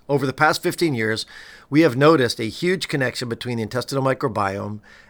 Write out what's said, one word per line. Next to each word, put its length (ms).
Over 160
the 80
past 300
fifteen 320
years, 320
we 140
have 140
noticed 440
a 40
huge 440
connection 400
between 300
the 60
intestinal 400
microbiome 760